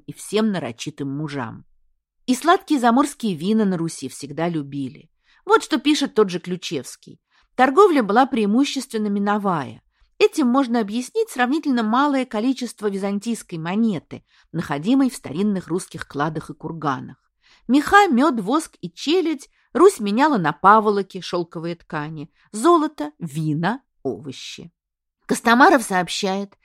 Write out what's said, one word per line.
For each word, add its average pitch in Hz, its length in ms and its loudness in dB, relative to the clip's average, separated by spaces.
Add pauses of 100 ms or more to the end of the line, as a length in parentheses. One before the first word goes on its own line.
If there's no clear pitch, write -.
и - 60 -14
всем 214 400 -2
нарочитым 143 580 -8
мужам. 139 540 -8 (600)
И 247 100 0
сладкие 311 420 0
заморские 233 560 2
вина 208 300 0
на 185 120 0
Руси 160 320 -6
всегда 151 400 -6
любили». 139 600 -8 (340)
Вот 427 200 2
что 311 140 -2
пишет 285 360 0
тот 208 160 4
же 175 80 -4
Ключевский. - 840 -10 (360)
Торговля 277 480 6
была 220 220 4
преимущественно 226 840 -2
миновая. 202 720 -2 (360)
Этим 320 280 2
можно 240 320 2
объяснить 247 500 -2
сравнительно 254 540 0
малое 262 420 0
количество 233 640 -4
византийской 202 720 -4
монеты, 180 640 -2 (300)
находимой 196 580 0
в - 60 -8
старинных 180 500 -4
русских - 400 -8
кладах 156 440 -6
и 143 40 -16
курганах. 147 640 -8 (500)
Меха, 330 400 4
мёд, 262 320 2
воск 254 420 -2
и 175 120 -12
челядь 320 580 -2 (220)
Русь 381 280 6
меняла 233 380 2
на 151 140 0
паволоки, 202 680 4
шёлковые 170 560 -6
ткани, 156 540 -10 (220)
золото, 302 640 0
вина, 160 640 -4 (200)
овощи. - 680 -10 (540)
Костомаров 254 560 6
сообщает, 190 720 -4 (100)